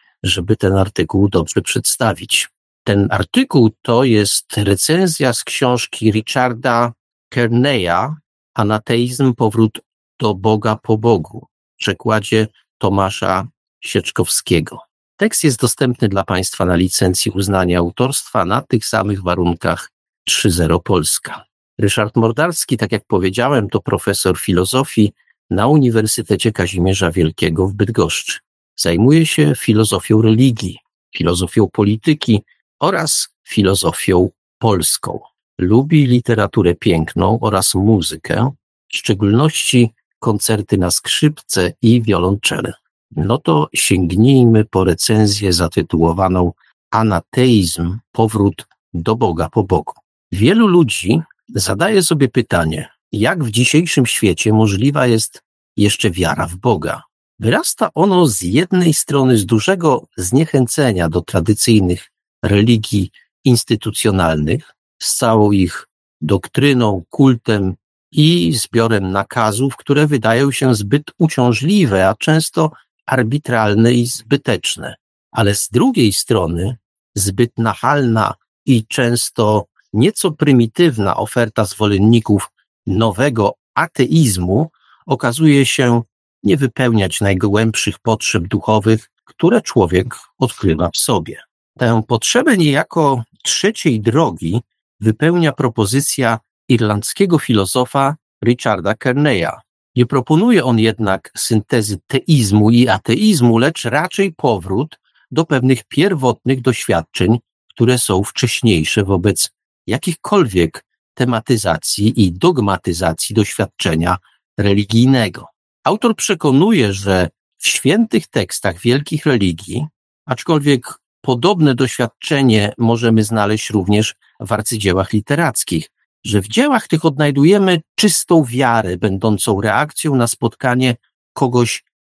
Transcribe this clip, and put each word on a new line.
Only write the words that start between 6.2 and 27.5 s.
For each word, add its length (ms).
Kerneya, 880
Anateizm, 800
powrót 460
do 140
Boga 420
po 220
Bogu, 480
w 40
przekładzie 720
Tomasza 720
Sieczkowskiego. 1000
Tekst 280
jest 160
dostępny 480
dla 160
państwa 400
na 120
licencji 540
uznania 480
autorstwa 680
na 180
tych 240
samych 360
warunkach 680
trzy 260
zero 300
Polska. 640
Ryszard 360
Mordarski, 600
tak 160
jak 140
powiedziałem, 640
to 120
profesor 580
filozofii 720
na 160
Uniwersytecie 840
Kazimierza 580
Wielkiego 580